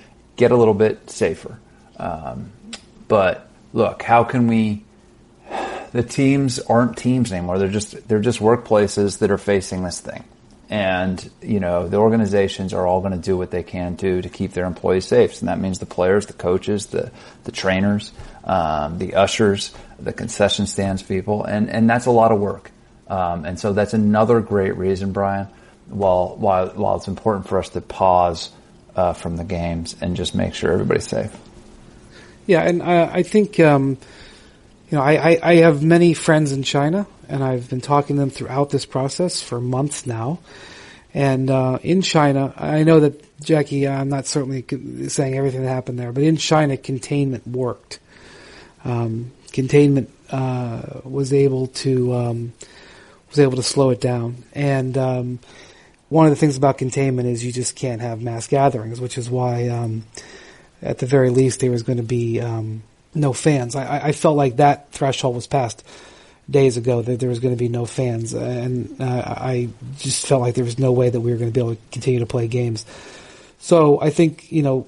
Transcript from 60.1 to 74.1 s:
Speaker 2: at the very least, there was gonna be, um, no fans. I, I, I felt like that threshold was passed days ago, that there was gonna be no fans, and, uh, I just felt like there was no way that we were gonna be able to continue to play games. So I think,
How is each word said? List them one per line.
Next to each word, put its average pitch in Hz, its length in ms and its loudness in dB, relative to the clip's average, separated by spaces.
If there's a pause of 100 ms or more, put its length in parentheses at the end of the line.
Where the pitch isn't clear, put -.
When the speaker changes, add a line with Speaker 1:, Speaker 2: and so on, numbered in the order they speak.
Speaker 2:
at - 160 -6
the - 80 -4
very 127 240 4
least, 127 320 2
there 127 100 2
was 120 120 -2
gonna 120 200 -2
be, 117 380 -2
um, 110 420 -6 (320)
no 143 160 2
fans. 131 460 0
I, 131 80 -6
I, 143 220 -4
I 190 40 2
felt 156 240 2
like 135 220 2
that 143 340 4
threshold 135 440 -2
was 120 120 -8
passed 123 380 -4 (640)
days 135 260 4
ago, 120 260 0
that 117 200 -4
there 127 80 0
was 120 100 -2
gonna 123 160 0
be 120 140 -2
no 120 160 -4
fans, 117 480 -4
and, 123 640 -6
uh, 123 260 -2
I 123 440 -4 (300)
just - 280 -4
felt 135 140 4
like 120 140 0
there 127 100 0
was 120 140 -6
no 131 120 2
way 123 180 2
that 120 120 -2
we 120 100 -2
were 117 60 -2
gonna 117 140 -4
be 123 100 2
able 117 140 -2
to 113 60 -14 (100)
continue 123 280 -2
to 117 60 -2
play 117 240 -4
games. 120 360 -4 (720)
So 151 420 6
I 156 80 2
think, 156 420 0